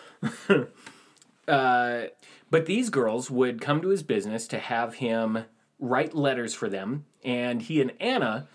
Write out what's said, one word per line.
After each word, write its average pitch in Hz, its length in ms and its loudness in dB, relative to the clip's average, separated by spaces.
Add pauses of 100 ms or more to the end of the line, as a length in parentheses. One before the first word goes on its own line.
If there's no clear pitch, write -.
(220)
<laughs> - 460 2 (800)
Uh, 123 600 2 (440)
but 160 140 4
these 233 240 0
girls 123 420 0
would 123 300 2
come 147 200 0
to 180 60 -2
his 190 160 0
business 107 460 -2
to 110 100 -4
have 117 360 -2
him 113 500 0 (340)
write 135 340 0
letters 131 400 0
for 113 140 -4
them, 101 380 -6 (180)
and 123 380 -2
he 156 180 0
and 123 220 0
Anna 147 540 0